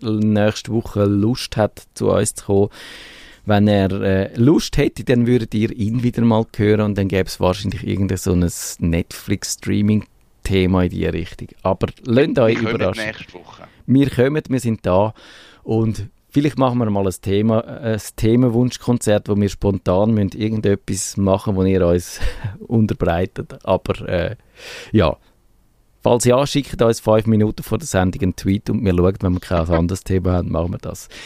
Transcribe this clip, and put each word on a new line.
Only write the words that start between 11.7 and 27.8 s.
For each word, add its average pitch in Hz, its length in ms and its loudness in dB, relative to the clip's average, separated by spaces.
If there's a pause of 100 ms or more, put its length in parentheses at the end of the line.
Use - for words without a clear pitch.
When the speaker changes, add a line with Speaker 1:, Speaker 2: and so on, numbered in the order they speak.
Speaker 1:
lasst 135 340 2
euch 113 180 4
Speaker 2:
Wir 117 80 -4
kommen 113 100 -2
Speaker 1:
überraschen. 107 320 -2
Speaker 2:
nächste - 280 -12
Woche. 87 300 -20 (220)
Speaker 1:
Wir 131 240 4
kommen, 143 380 2
wir 127 120 -2
sind 113 240 -4
da 98 300 2 (480)
und 113 460 -2 (240)
vielleicht 147 260 0
machen 127 200 0
wir 113 120 0
mal 98 160 0
ein 92 140 -2
Thema, 107 400 2
äh, - 340 -6
ein 104 60 -4 (160)
Themenwunschkonzert, 120 1120 2
wo 104 80 0
wir 101 120 2
spontan 101 640 0
müssen 101 260 0
irgendetwas 104 800 -2
machen, 98 400 2
wo 95 60 2
ihr 92 240 2
uns 87 340 0 (220)
<laughs> 98 180 -8
unterbreitet. 95 1040 -2
Aber, - 440 -2
äh, 90 280 -4 (540)
ja. 87 260 2 (880)
Falls 117 220 2
ja, 123 220 4
schickt - 360 -2
uns 117 160 2
fünf 110 280 2
Minuten 107 360 0
vor 110 160 -4
der - 80 -12